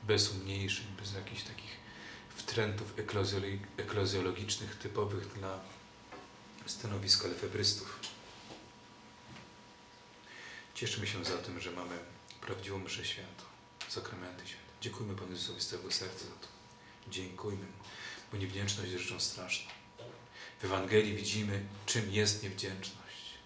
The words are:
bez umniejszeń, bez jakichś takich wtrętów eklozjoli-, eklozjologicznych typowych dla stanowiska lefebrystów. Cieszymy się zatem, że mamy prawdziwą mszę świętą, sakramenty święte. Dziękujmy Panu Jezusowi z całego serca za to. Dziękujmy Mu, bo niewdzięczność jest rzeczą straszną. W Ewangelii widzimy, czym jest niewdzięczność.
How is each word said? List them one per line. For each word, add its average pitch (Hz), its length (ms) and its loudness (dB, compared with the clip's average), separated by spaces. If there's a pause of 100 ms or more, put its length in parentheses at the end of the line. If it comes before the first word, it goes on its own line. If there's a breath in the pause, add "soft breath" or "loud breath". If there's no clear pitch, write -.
bez 104 280 8
umniejszeń, 98 540 0 (140)
bez 101 140 -4
jakichś 98 300 -4
takich - 340 -8 (600 loud breath)
wtrętów 104 600 2
eklozjoli-, 98 600 2 (180)
eklozjologicznych 101 960 2
typowych 101 580 0
dla 95 260 -2 (1040)
stanowiska 98 600 4
lefebrystów. - 720 4 (2750 loud breath)
Cieszymy 113 320 2
się 95 180 0
zatem, 87 340 0
że 87 120 -4
mamy 87 240 -4 (460)
prawdziwą 98 380 -2
mszę 95 260 -2
świętą, - 380 -4 (440)
sakramenty 90 600 -6
święte. - 180 -10 (160)
Dziękujmy 107 340 -2
Panu 95 160 -4
Jezusowi - 300 -2
z - 60 2
całego 92 240 -2
serca 92 340 0
za 90 60 -8 (100)
to. - 60 -12 (600 loud breath)
Dziękujmy 95 560 -2
Mu, - 200 -12 (480 loud breath)
bo 107 60 -2
niewdzięczność 98 540 0
jest 90 120 0
rzeczą - 160 -2
straszną. - 520 0 (880 loud breath)
W - 40 -2
Ewangelii 98 500 8
widzimy, 101 500 2 (200)
czym 104 260 4
jest 104 320 6
niewdzięczność. - 920 -4 (120)